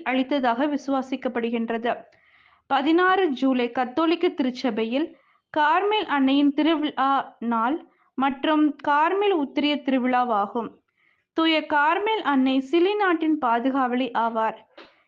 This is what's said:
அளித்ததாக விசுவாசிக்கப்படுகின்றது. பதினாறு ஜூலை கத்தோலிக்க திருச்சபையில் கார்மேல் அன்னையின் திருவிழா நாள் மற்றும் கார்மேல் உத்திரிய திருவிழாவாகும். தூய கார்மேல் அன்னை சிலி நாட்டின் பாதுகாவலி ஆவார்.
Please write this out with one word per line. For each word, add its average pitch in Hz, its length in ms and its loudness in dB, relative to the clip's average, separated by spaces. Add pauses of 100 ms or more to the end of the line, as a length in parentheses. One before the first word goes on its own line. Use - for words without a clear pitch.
அளித்ததாக 262 640 0
விசுவாசிக்கப்படுகின்றது. 240 1200 -4 (800)
பதினாறு 349 600 2
ஜூலை 254 400 0
கத்தோலிக்க 320 580 0
திருச்சபையில் 254 760 -2 (480)
கார்மேல் 359 540 0
அன்னையின் 277 460 2
திருவிழா 294 580 0 (340)
நாள் 233 320 0 (400)
மற்றும் 294 480 0 (160)
கார்மேல் 359 560 2
உத்திரிய 294 400 -2
திருவிழாவாகும். 240 880 0 (720)
தூய 320 300 2
கார்மேல் 349 580 0
அன்னை 262 380 2
சிலி 349 320 2
நாட்டின் 330 440 2
பாதுகாவலி 247 760 0
ஆவார். 226 420 -2 (480)